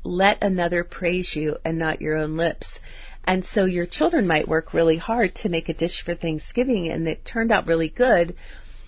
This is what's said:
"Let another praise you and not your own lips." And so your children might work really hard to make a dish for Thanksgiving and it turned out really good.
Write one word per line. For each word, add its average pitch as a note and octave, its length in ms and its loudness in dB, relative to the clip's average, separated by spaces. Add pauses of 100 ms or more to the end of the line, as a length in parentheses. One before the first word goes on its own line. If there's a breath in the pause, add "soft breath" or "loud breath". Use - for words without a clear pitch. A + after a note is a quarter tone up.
"Let F#3 400 2
another F3+ 400 2
praise F3+ 520 -2
you D3+ 280 -2
and E3 140 -2
not D#3+ 240 -2
your D#3 160 0
own D#3 180 -2
lips." - 440 -2 (460 loud breath)
And F#3 200 0
so G3 200 2
your F3 200 0
children D4+ 400 2
might D#3+ 220 2
work D#3+ 260 0
really E3 240 6
hard A3+ 380 0
to - 140 -2
make E3 200 -2
a D#3 40 0
dish - 300 -2
for F3 120 -4
Thanksgiving E3+ 760 -2
and E3 180 -2
it - 180 -4
turned A3+ 260 0
out - 160 2
really E3 220 2
good. F3 460 4 (520 soft breath)